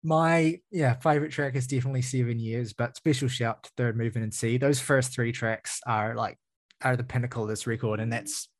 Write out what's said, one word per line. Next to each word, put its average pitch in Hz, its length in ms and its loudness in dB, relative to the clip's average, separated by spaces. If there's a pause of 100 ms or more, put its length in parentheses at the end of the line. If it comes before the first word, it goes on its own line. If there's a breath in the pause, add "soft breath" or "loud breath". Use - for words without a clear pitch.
My, 165 580 4 (100)
yeah, 143 240 2
favorite 151 380 2
track 139 240 -2
is 131 100 0
definitely 131 340 0
Seven 123 380 0
Years, 113 340 -4
but 120 240 -4
special 139 320 0
shout 117 360 -2
to - 120 -20
Third 117 220 0
Movement 113 260 -2
in 107 80 -4
C. 117 240 0
Those 135 240 4
first 131 320 2
three 117 180 0
tracks 113 560 -4
are, 110 280 0
like, 113 240 -4 (440)
are 127 140 2
the 123 80 -4
pinnacle 123 380 -4
of 107 80 -2
this 107 160 -4
record, 110 340 -2
and 113 100 -2
that's - 380 -8 (120)